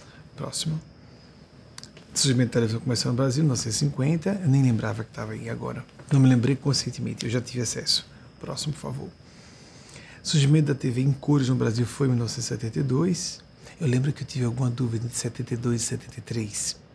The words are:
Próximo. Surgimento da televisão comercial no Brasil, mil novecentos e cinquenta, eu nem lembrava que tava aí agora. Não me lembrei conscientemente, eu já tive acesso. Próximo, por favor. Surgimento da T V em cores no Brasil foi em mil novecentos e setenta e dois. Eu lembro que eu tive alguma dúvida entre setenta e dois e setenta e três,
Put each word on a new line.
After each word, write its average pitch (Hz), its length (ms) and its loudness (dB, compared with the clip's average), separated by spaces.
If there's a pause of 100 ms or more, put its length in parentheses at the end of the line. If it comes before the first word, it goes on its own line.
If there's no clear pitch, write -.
(360)
Próximo. - 420 -6 (1400)
Surgimento 123 360 4
da - 40 -6
televisão 117 280 2
comercial 123 320 0
no 120 40 0
Brasil, 135 260 2
mil 151 60 4
novecentos 113 280 -2
e - 20 -2
cinquenta, 156 640 0
eu 156 60 4
nem 139 120 6
lembrava 110 440 0
que - 60 -20
tava 110 200 -10
aí 110 180 -10
agora. 120 360 -8 (260)
Não 139 80 6
me 131 80 8
lembrei 127 300 4
conscientemente, 127 680 -2
eu 117 60 -2
já 123 80 0
tive 123 220 -6
acesso. - 440 -2 (360)
Próximo, - 320 -6
por - 80 -10
favor. 139 280 -8 (1120)
Surgimento 147 460 4
da 143 80 0
T 135 160 -2
V 117 80 -2
em 135 140 2
cores 135 340 2
no 127 80 2
Brasil 120 300 2
foi 135 220 -2
em - 20 4
mil 123 100 2
novecentos 117 240 -4
e - 60 -6
setenta 117 300 -4
e 151 40 0
dois. 156 640 -2 (320)
Eu 165 80 0
lembro 127 240 2
que - 120 -8
eu - 40 -8
tive 127 160 -4
alguma 120 280 0
dúvida 117 340 -2
entre 120 100 -8
setenta 127 380 -6
e 120 40 -2
dois 120 260 0
e - 20 -2
setenta - 320 -8
e 117 40 -12
três, 110 540 -6 (200)